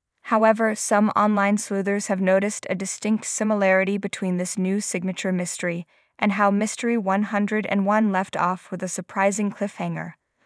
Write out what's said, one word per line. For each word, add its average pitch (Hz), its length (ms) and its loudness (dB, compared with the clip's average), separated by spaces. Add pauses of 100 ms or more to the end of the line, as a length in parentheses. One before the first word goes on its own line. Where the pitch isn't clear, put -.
(240)
However, 220 500 4
some 208 360 2
online 208 500 2
sleuthers 202 480 -2
have 190 140 -2
noticed 190 500 2
a - 20 0
distinct 196 520 -2
similarity 196 760 2
between 185 380 -2
this 180 200 -4
new 190 240 0
signature 185 500 -4
mystery 175 540 -4 (320)
and 208 140 0
how 202 180 2
Mystery 220 480 0
one 196 280 0
hundred 208 420 -2
and 196 180 0
one 214 260 4
left 190 240 -2
off 180 360 -2
with 180 100 -6
a 185 60 -4
surprising 196 640 0
cliffhanger. 170 600 -6 (320)